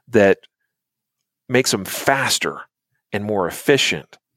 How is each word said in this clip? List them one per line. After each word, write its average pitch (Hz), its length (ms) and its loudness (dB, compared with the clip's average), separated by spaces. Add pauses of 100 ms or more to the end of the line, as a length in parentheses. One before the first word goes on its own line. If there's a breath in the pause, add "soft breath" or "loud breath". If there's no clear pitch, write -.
that 110 300 6 (1080)
makes 127 220 0
them 98 140 -2
faster 127 800 -4 (500)
and 104 120 -4
more 101 220 -2
efficient 90 720 -2 (180)